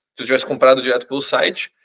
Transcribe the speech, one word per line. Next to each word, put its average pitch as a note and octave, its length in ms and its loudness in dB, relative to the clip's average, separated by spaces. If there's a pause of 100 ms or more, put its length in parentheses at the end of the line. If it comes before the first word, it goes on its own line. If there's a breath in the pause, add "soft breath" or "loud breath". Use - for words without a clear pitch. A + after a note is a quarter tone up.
(160)
se - 60 -14
eu A#2 40 -10
tivesse C3 200 0
comprado C3 360 4
direto B2 260 -2
pelo C3+ 120 -6
site. D3+ 520 -2 (120)